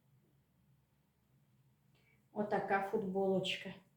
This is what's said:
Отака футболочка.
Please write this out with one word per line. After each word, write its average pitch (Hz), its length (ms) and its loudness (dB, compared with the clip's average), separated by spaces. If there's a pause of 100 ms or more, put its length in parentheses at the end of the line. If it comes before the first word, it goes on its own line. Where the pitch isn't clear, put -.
(2250)
Отака 196 580 0
футболочка. 190 840 0 (240)